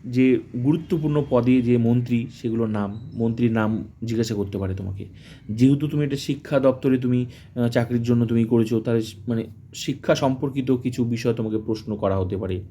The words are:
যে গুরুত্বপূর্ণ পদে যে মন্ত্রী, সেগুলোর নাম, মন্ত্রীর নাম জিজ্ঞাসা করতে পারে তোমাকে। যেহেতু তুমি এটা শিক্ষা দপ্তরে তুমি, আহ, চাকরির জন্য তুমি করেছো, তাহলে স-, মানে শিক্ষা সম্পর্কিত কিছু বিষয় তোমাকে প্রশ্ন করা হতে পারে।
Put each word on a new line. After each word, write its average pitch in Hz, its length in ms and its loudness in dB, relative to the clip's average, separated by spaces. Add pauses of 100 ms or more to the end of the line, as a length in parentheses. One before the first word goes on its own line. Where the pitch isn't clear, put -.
যে 123 340 4 (240)
গুরুত্বপূর্ণ 151 640 0
পদে 127 320 4
যে 120 160 4
মন্ত্রী, 120 500 2 (140)
সেগুলোর 113 280 -2
নাম, 104 440 -4
মন্ত্রীর 113 380 0
নাম 110 360 0 (180)
জিজ্ঞাসা 113 300 -2
করতে 101 220 -4
পারে 95 180 -2
তোমাকে। 95 300 -8 (440)
যেহেতু 135 380 4
তুমি 147 180 0
এটা 139 100 -2
শিক্ষা 139 440 -2
দপ্তরে 131 380 2
তুমি, 123 280 0 (300)
আহ, 120 120 2
চাকরির 120 360 0
জন্য 117 220 4
তুমি 117 180 2
করেছো, 117 360 2
তাহলে 117 220 0
স-, 107 140 -10 (120)
মানে 113 160 -2 (300)
শিক্ষা - 420 -2
সম্পর্কিত 131 560 -2
কিছু 127 320 0
বিষয় 117 300 0
তোমাকে 110 240 -2
প্রশ্ন 107 380 -4
করা 98 220 0
হতে 95 200 -2
পারে। 95 340 -4